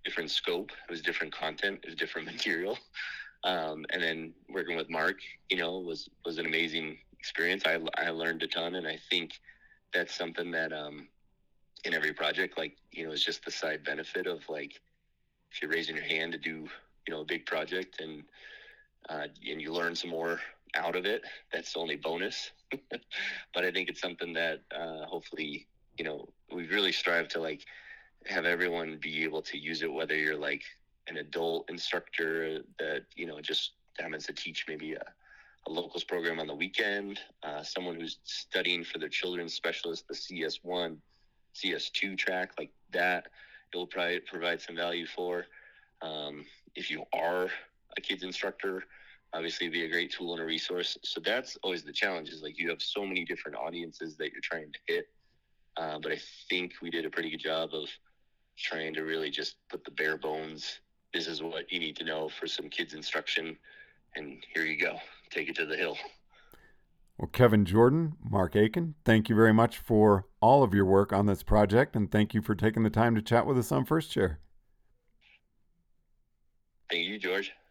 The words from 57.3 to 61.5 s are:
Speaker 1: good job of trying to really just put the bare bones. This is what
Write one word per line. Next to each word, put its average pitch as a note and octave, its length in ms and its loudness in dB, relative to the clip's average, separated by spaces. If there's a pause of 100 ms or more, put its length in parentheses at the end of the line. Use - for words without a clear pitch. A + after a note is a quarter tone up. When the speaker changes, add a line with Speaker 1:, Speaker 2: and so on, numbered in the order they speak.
Speaker 1:
good D2+ 100 -8
job D#2+ 320 -2
of D2+ 160 -6 (720)
trying D#2+ 360 -4
to D#2 80 -2
really D#2+ 280 -2
just D2 260 -4 (140)
put - 140 -10
the - 60 -12
bare D#2 280 0
bones. D#2 600 -6 (340)
This E2 120 0
is D#2+ 160 -6
what E2 300 -6